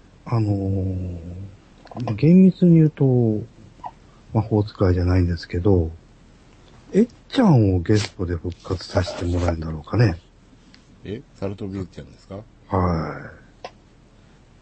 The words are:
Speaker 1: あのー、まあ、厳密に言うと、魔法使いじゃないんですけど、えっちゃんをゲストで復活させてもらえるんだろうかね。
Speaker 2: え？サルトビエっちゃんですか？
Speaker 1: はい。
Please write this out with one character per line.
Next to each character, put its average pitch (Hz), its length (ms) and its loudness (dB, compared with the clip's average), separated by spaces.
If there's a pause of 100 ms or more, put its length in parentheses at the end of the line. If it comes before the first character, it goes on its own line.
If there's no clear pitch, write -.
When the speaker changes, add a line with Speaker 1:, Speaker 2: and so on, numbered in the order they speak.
(260)
Speaker 1:
あ 117 140 -4
の 104 120 -2
ー、 92 680 -4 (840)
ま - 60 -6
あ、 - 20 -4
厳 170 300 6
密 185 220 4
に 170 100 8
言 160 100 6
う 151 60 2
と、 120 500 2 (920)
魔 107 80 2
法 104 220 0
使 98 280 0
い - 20 2
じ 87 80 0
ゃ 87 40 0
な 90 120 2
い 90 60 4
ん 87 40 0
で 87 80 -2
す - 120 -14
け 90 120 -6
ど、 87 320 2 (1000)
え 196 80 4
っ 240 60 2 (220)
ち - 100 -2
ゃ 240 60 4
ん 110 300 4
を 90 60 0
ゲ 107 160 2
ス - 180 -4
ト 92 100 -6
で 87 100 -4
復 87 160 -8 (120)
活 - 240 -8
さ 92 160 -2
せ - 140 -8
て 90 80 -8
も 87 140 -2
ら 87 80 -2
え 85 40 -2
る 80 60 -4
ん - 40 -10
だ 80 100 -10
ろ 78 140 -12
う - 40 -20
か 104 80 -2
ね。 104 180 2 (880)
Speaker 2:
え？ 107 180 -10 (140)
サ 98 120 -8
ル 101 80 -8
ト 104 120 -10
ビ 95 120 -8
エ - 40 -8
っ - 40 -8
ち - 140 -18
ゃ - 20 -18
ん - 80 -20
で - 80 -20
す - 80 -20
か？ 95 80 -16
Speaker 1:
は 104 80 -14
い。 - 1300 -6 (920)